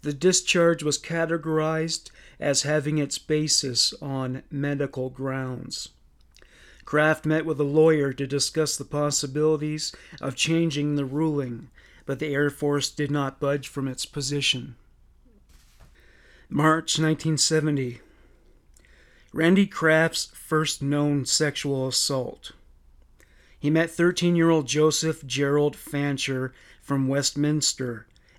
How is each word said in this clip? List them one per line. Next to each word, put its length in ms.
The 140
discharge 680
was 160
categorized 1120
as 220
having 340
its 220
basis 800
on 500
medical 600
grounds. 800
Kraft 420
met 180
with 160
a 40
lawyer 500
to 120
discuss 520
the 60
possibilities 1080
of 140
changing 580
the 100
ruling, 640
but 120
the 140
Air 160
Force 400
did 220
not 300
budge 280
from 200
its 180
position. 680
March 500
nineteen 380
seventy. 640
Randy 320
Kraft's 680
first 460
known 460
sexual 600
assault. 680
He 100
met 220
thirteen-year-old 760
Joseph 600
Gerald 500
Fancher 800
from 280
Westminster 1000